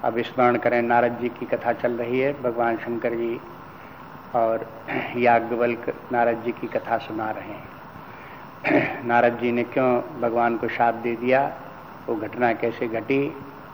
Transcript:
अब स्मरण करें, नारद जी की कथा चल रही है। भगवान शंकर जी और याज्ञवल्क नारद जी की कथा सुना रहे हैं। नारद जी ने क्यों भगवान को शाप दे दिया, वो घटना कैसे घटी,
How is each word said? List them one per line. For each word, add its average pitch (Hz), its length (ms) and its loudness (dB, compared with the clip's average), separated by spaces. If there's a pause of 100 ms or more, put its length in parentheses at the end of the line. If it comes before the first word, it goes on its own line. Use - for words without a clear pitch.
अब 117 180 0
स्मरण 123 340 4
करें, 120 260 2
नारद 120 380 4
जी 120 100 -2
की 120 160 -8
कथा 120 260 0
चल 120 200 0
रही 120 280 0
है। 139 220 0
भगवान 117 340 0
शंकर 117 380 -2
जी 117 260 -2 (960)
और 113 340 2 (500)
याज्ञवल्क 117 760 4 (180)
नारद 117 320 2
जी 120 80 0
की 117 160 -6
कथा 117 300 0
सुना 110 320 -4
रहे 101 160 -8
हैं। 104 300 -14 (1300)
नारद 120 340 6
जी 120 140 2
ने 120 120 2
क्यों 123 560 2
भगवान 117 360 2
को 113 120 -2
शाप 117 260 4
दे 117 220 -2
दिया, 127 400 2 (520)
वो 117 80 0
घटना 113 380 0
कैसे 117 340 -2
घटी, 135 460 0 (400)